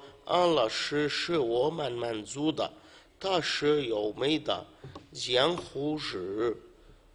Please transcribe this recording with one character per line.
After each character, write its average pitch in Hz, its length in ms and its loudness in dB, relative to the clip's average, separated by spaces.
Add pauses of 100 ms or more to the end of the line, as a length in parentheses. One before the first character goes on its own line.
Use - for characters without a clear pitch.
(260)
：“安 175 300 4
拉 120 120 4
是 147 420 -2
使 165 280 -2
我 127 320 2
们 156 220 -4
满 117 320 -4
足 143 280 -2
的， 110 200 -2 (480)
他 190 200 2
是 147 460 2
优 107 280 0
美 139 260 0
的 92 260 -2 (460)
监 127 440 2
护 151 420 -4
人。” 110 580 -4 (600)